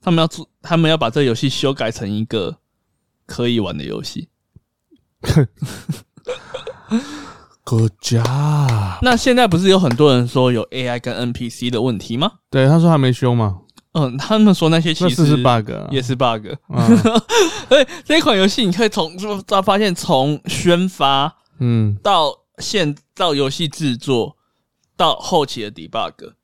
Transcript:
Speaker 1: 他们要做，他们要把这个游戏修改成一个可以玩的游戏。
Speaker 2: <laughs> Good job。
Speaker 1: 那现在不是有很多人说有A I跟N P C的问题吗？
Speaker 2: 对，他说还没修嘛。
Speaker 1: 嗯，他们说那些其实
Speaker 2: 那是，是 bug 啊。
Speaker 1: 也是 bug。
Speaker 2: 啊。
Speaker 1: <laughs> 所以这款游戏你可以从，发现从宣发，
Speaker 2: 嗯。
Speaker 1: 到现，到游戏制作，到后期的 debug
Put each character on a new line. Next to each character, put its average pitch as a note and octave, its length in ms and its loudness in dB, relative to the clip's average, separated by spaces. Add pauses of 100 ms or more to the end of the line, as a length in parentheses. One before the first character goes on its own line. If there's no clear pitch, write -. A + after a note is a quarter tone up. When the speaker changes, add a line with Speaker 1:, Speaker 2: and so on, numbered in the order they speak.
Speaker 1:
他 - 100 -2
们 E3 120 2
要 D#3+ 40 2
做， - 220 -10 (140)
他 E3 160 -2
们 D#3+ 120 2
要 D#3+ 60 2
把 A#2+ 140 -2
这 D3 100 -2
个 C#3+ 40 4
游 A#2+ 100 2
戏 C3 160 -2
修 - 240 -2
改 A2+ 160 -4
成 G#2 200 -8
一 G#2+ 140 -2
个 A2 320 -6 (720)
可 - 200 -6
以 A#2+ 140 0
玩 F2+ 160 -4
的 C#2+ 80 -8
游 G#1+ 180 -8
戏。 - 260 -12 (920)
Speaker 2:
<laughs> - 80 -12 (2250)
Good A2+ 360 0
job。 B2 1000 0
Speaker 1:
那 B3 160 4
现 B3 180 2
在 B3 120 4
不 F3 100 2
是 F#3 140 2
有 F#3+ 80 6
很 D3+ 180 2
多 D3 180 6
人 B2 140 2
说 B2+ 240 2
有 A2+ 180 0
A B2+ 160 -6
I A#2+ 140 -6
跟 A#2+ 140 -8
N A#2+ 180 -6
P B2 160 -8
C B2 220 -6
的 A#2+ 100 -2
问 A#2 180 -2
题 A2+ 180 -8
吗？ D#3+ 140 -2 (200)
Speaker 2:
对， C3+ 180 2
他 D#3+ 100 6
说 E3+ 120 6
还 D#3+ 80 4
没 C3 120 2
修 B2 240 0
嘛。 G#2 240 0 (340)
Speaker 1:
嗯， C3 260 -2
他 G#3+ 200 0
们 G#3+ 160 6
说 E3 140 0
那 E3 100 4
些 E3 140 0
其 F3 160 0
实 D3+ 140 2
Speaker 2:
那 D3 60 6
是， D3 80 4
是 - 20 -
bug A#2+ 340 2
啊。 A2 180 -10
Speaker 1:
也 C3+ 120 -2
是 B2 120 -4
bug。 A#2 320 -2 (220)
Speaker 2:
啊。 - 180 0 (380)
Speaker 1:
<laughs> G#4 440 0
所 C#4 120 6
以 C4 60 2 (180)
这 D#4 160 2
款 C#4+ 160 2
游 F#3+ 100 4
戏 G#3 200 0
你 F3 60 0
可 G3+ 120 0
以 A3 40 2
从， E3 220 -4 (540)
发 G3 140 2
现 G#3 160 0
从 D3 500 0
宣 F3+ 440 0
发， C#3 460 -2 (240)
Speaker 2:
嗯。 A2+ 440 0
Speaker 1:
到 E3+ 280 2 (280)
现， D#3+ 360 -2 (200)
到 F3 200 0
游 C#3 140 0
戏 D#3+ 180 -6
制 C#3+ 300 -4
作， A#2 400 -2 (580)
到 D#3+ 220 0
后 D#3 300 -2
期 B2 160 -10
的 G#2 100 -10
debug E2 600 -10 (120)